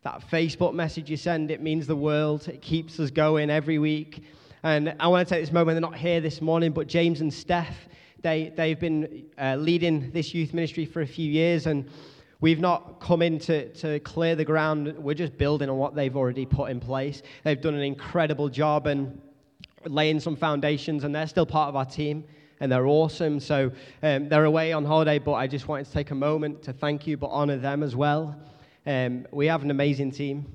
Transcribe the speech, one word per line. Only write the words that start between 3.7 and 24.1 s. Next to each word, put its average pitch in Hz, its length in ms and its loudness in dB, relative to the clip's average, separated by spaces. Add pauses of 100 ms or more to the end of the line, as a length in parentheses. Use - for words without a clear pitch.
week. 151 420 -2 (400)
And 156 360 2
I 165 100 2
wanna 180 160 6
take 170 180 0
this 160 100 -4
moment, 165 220 4
they're 165 60 0
not 165 160 -4
here 165 240 0
this 156 200 -4
morning, 160 320 2
but 151 140 -2
James 170 340 2
and 156 120 0
Steph, - 560 -4 (340)
they, 160 340 0
they've 160 220 0
been, 160 480 -2 (100)
uh, 135 200 0
leading 160 560 2
this 160 220 -4
youth 165 200 -2
ministry 165 300 -2
for 156 180 -6
a 143 40 -2
few 156 240 -4
years, 165 360 2
and 143 220 -2 (520)
we've 160 180 4
not 175 420 0
come 170 220 2
in 160 180 2
to, 147 340 -2
to 151 260 -4
clear 165 340 -2
the 156 100 -2
ground. 151 540 0
We're 147 160 -2
just 147 240 -6
building 143 320 0
on 131 60 -2
what 135 180 -2
they've 139 220 -2
already 131 280 0
put 135 260 -2
in 123 100 -6
place. 135 420 -6 (220)
They've 147 160 0
done 156 140 0
an 143 80 -2
incredible 147 680 0
job 147 400 0
and 139 320 -2 (640)
laying 156 340 2
some 156 160 -4
foundations, 147 680 -2
and 147 100 -4
they're 156 140 -4
still 165 180 2
part 151 220 0
of 139 80 -6
our 135 80 0
team, 151 400 -6 (340)
and 135 140 0
they're 127 160 4
awesome. 151 500 2
So, 135 320 2 (320)
um, 147 260 2